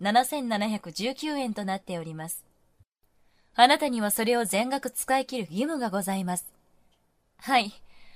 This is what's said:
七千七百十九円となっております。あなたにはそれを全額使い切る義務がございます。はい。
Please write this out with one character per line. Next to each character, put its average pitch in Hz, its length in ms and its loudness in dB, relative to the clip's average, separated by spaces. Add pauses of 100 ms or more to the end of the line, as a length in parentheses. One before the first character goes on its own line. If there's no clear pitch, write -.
七 220 240 4
千 262 240 -4
七 208 200 0
百 208 220 -4
十 233 240 -4
九 302 220 -4
円 247 180 -2
と 208 100 -6
な 190 120 -2
っ 190 40 -8
て 180 180 -8
お 165 40 -6
り 160 120 -10
ま 156 140 -8
す。 - 160 -10 (1120)
あ 247 140 10
な 302 100 6
た 302 100 0
に 240 120 0
は 208 100 0
そ 220 140 0
れ 240 120 4
を 233 80 2
全 208 240 0
額 269 220 -4
使 - 280 0
い 262 80 0
切 262 100 -8
る 233 80 -2
義 165 160 -4
務 302 180 0
が 240 120 -2
ご 190 120 0
ざ 190 140 -2
い 190 80 -2
ま 180 140 -2
す。 - 80 -10 (920)
は 254 240 2
い。 214 120 -4 (440)